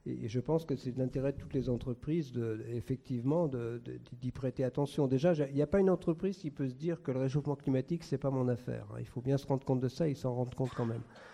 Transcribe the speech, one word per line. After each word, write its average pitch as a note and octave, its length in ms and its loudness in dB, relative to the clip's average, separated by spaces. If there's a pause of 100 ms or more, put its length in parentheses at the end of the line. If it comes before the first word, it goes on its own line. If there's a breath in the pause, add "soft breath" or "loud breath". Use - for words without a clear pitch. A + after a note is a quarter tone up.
Et, B2 220 -4
et - 20 -4
je A2+ 100 -2
pense D#3 260 2
que C#3 120 0
c'est B2 160 -4
de A#2+ 80 -4
l'intérêt C3 320 0
de - 60 -12
toutes - 160 -8
les B2+ 140 0
entreprises B2+ 640 -2
de, A2+ 380 -2
effectivement, C3 800 0
de, A#2+ 360 -4
de, B2+ 140 -8 (220)
d'y B2 100 -4
prêter B2+ 320 -2
attention. C3+ 460 2
Déjà, C3+ 260 6
j'ai, D3 140 2
il C#3 60 -6
n'y C#3 80 4
a D3 40 4
pas G3+ 140 4
une F#3+ 100 6
entreprise F3 460 2
qui D3 160 -6
peut C3+ 160 -2
se B2 60 -4
dire D#3+ 280 -2
que - 80 -2
le C3 80 0
réchauffement C#3 380 0
climatique, C3+ 480 0
c'est - 140 -2
pas C#3 120 0
mon C3 180 2
affaire, A#2 440 -2
hein. A#2 80 -8
Il A#2+ 60 -8
faut - 160 -8
bien C3+ 160 2
se C3+ 80 -6
rendre C3+ 180 0
compte C3 160 2
de B2+ 80 2
ça, E3 180 -2
ils C#3+ 80 0
s'en B2+ 200 -2
rendent B2 200 -2
compte B2+ 220 -2
quand A#2+ 100 0
même. A#2 160 -2 (320 loud breath)